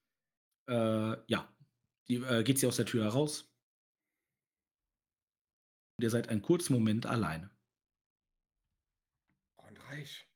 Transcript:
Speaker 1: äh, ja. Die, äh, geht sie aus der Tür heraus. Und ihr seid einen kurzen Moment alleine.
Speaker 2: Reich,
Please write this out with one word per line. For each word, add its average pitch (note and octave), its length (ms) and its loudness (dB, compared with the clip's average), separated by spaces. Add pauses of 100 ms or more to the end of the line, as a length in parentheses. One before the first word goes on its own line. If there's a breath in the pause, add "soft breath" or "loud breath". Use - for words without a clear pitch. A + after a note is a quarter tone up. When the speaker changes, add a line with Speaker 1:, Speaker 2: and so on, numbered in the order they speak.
(680)
Speaker 1:
äh, A2 500 0 (140)
ja. - 220 -4 (540)
Die, B2 80 0
äh, B2 280 0
geht C3 160 2
sie B2+ 80 2
aus A#2+ 100 -2
der A#2 80 0
Tür A2+ 180 0
heraus. C3+ 480 -2 (2500)
Und A#2+ 60 -4
ihr A#2 60 4
seid A#2 200 0
einen G#2+ 120 0
kurzen E3+ 320 2
Moment A2+ 320 2
alleine. F2 440 -2 (2500)
Speaker 2:
Reich, D3 460 -14